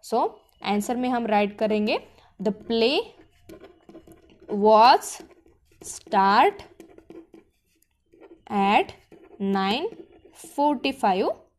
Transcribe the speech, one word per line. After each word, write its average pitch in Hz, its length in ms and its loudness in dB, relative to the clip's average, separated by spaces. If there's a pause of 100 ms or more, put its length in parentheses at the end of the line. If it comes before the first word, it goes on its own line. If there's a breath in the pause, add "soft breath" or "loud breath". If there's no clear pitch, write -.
(140)
So 294 160 0 (340)
आंसर 208 320 -4
में 247 140 -4
हम 240 160 -4
राइट 208 340 -2
करेंगे, 214 480 -2 (340 soft breath)
"The 202 120 -2 (180)
play 233 280 0 (1500)
was 220 680 4 (640)
start 214 720 2 (2000)
at 208 340 0 (560)
nine 196 440 -2 (760)
forty-five" 269 720 -2 (280)